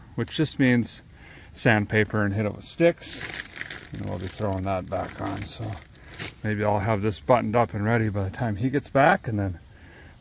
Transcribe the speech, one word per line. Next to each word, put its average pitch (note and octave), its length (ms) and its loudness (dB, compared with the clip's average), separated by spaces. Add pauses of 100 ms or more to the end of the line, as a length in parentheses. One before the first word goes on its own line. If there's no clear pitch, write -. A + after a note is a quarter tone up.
(140)
which A#2 160 -4
just - 280 -2
means B2 440 2 (520)
sandpaper G#2+ 720 4
and G2+ 80 0
hit G#2 140 0
it G2 100 -4
with - 80 -14
sticks. - 580 0 (720)
And G#2 160 -8
we'll G2 100 -6
be F#2 100 -6
throwing F#2+ 340 -4
that F#2+ 260 -2
back F2+ 320 -6
on. G2 220 -6
So A2 300 -10 (680)
maybe G#2 220 0
I'll G#2 140 4
have G2+ 240 0
this G#2+ 180 -2
buttoned A2+ 340 4
up A#2+ 200 4
and G2+ 100 -2
ready A2 240 2
by G2+ 160 -2
the F#2+ 100 -6
time A2+ 220 -2
he B2+ 140 0
gets C3+ 180 -2
back. D#3+ 400 4
And G#2+ 100 -2
then G2 200 -2 (640)